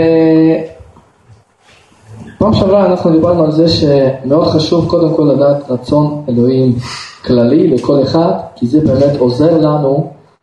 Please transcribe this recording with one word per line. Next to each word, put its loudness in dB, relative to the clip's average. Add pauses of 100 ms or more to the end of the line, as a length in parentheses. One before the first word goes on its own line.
(2500)
שעברה 2
אנחנו 0
דיברנו 2
על 0
זה 2
שמאוד 0
חשוב 0
קודם 0
כל 0
לדעת 0
רצון -2
אלוהים 0 (520)
כללי 2
לכל 0
אחד, 0 (240)
כי -6
זה 2
באמת 0
עוזר 0
לנו -2 (320)